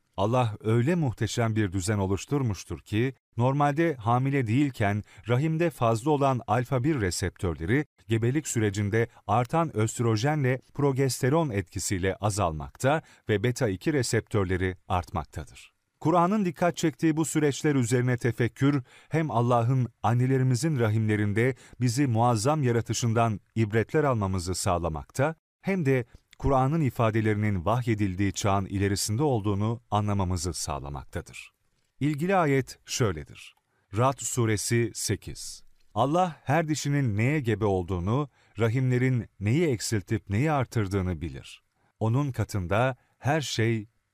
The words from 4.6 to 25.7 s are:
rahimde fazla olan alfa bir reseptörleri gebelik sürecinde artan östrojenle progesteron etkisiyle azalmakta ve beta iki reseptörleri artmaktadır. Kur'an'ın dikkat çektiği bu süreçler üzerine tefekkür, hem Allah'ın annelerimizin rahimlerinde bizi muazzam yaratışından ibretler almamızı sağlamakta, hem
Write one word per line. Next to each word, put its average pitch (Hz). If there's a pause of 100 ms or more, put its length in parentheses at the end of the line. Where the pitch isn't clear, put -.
rahimde 160
fazla 117
olan 135
alfa 123
bir 147
reseptörleri 90 (220)
gebelik 117
sürecinde 107 (200)
artan 127
östrojenle 123 (120)
progesteron 139
etkisiyle 95
azalmakta 98 (280)
ve 104
beta 123
iki 98
reseptörleri 95 (100)
artmaktadır. - (260)
Kur'an'ın 180
dikkat 175
çektiği 160
bu 160
süreçler 147
üzerine 123
tefekkür, 127 (260)
hem 156
Allah'ın 120 (160)
annelerimizin 127
rahimlerinde 107 (260)
bizi 123
muazzam 120
yaratışından 117 (160)
ibretler 113
almamızı 95
sağlamakta, 87 (260)
hem 185